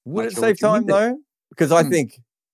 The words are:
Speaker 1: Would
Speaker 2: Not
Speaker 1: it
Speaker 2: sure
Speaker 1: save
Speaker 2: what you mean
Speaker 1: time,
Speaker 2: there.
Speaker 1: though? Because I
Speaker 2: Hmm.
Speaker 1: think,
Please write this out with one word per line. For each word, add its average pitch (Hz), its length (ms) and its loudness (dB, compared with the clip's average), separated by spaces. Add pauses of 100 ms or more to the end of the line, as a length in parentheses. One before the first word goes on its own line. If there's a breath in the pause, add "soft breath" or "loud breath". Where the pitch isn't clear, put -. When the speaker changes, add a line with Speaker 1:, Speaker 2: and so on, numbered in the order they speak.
Speaker 1:
Would 185 200 -6
Speaker 2:
Not - 20 -4
Speaker 1:
it 214 80 -8
Speaker 2:
sure 233 80 -6
Speaker 1:
save 220 140 0
Speaker 2:
what - 40 -20
you 214 60 0
mean 214 80 2
Speaker 1:
time, 208 120 -2
Speaker 2:
there. 208 260 2
Speaker 1:
though? 285 60 -10 (300)
Because 156 240 -2
I 165 120 6
Speaker 2:
Hmm. 139 60 -2
Speaker 1:
think, 151 300 -2 (340)